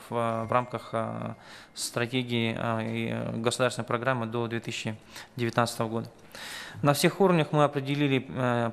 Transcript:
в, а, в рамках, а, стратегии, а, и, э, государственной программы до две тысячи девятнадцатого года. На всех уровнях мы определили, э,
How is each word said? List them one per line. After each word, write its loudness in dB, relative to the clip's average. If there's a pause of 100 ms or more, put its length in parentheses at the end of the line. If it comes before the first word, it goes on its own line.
в, -4
а, 0
в -2
рамках, 0
а, -4 (400)
стратегии, -2
а, -2
и, -2
э, -4
государственной 0
программы 0
до -2
две -2
тысячи -6 (380)
девятнадцатого 0
года. -4 (720)
На 6
всех 2
уровнях 6
мы 6
определили, 2
э, 0